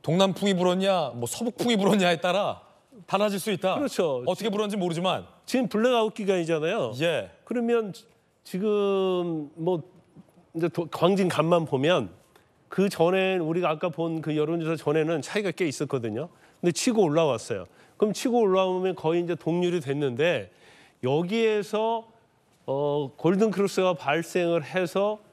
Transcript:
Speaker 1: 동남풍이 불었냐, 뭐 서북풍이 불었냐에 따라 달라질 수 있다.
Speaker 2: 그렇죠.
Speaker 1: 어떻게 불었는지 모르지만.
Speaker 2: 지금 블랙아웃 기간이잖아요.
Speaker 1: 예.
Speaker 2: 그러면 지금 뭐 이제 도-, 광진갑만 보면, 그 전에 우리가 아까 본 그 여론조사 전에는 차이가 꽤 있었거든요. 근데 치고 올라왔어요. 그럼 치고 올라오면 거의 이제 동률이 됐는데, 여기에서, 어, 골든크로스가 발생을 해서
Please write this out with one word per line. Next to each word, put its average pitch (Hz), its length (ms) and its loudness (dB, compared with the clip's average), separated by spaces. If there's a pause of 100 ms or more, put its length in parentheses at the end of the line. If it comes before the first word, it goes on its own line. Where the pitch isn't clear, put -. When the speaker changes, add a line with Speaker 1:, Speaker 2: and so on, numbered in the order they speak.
Speaker 1:
동남풍이 190 520 2
불었냐, 180 600 2
뭐 120 120 -6
서북풍이 233 500 -2
불었냐에 190 440 2
따라 180 400 -2 (460)
달라질 202 340 0
수 220 120 -4
있다. 190 240 0
Speaker 2:
그렇죠. 165 500 0
Speaker 1:
어떻게 190 240 -2
불었는지 208 260 -2
모르지만. 170 480 -2 (220)
Speaker 2:
지금 247 220 0
블랙아웃 220 440 2
기간이잖아요. 170 880 0
Speaker 1:
예. 147 300 0 (140)
Speaker 2:
그러면 233 500 -2 (500)
지금 185 1080 0
뭐 165 280 -2 (720)
이제 170 140 0
도-, 170 220 -4
광진갑만 170 760 2
보면, 139 440 0 (580)
그 196 200 0
전에 190 500 2
우리가 165 320 0
아까 160 180 -2
본 165 320 -4
그 151 160 -2
여론조사 160 400 -2
전에는 156 460 0
차이가 202 300 -2
꽤 185 140 -2
있었거든요. 131 600 -4 (320)
근데 175 120 2
치고 220 300 2
올라왔어요. 139 640 2 (320)
그럼 208 160 0
치고 240 280 0
올라오면 185 540 2
거의 170 280 0
이제 175 120 -2
동률이 175 460 0
됐는데, 139 680 -2 (520)
여기에서, 214 1040 0 (580)
어, 143 520 -2
골든크로스가 190 800 2
발생을 170 680 0
해서 190 540 -2 (140)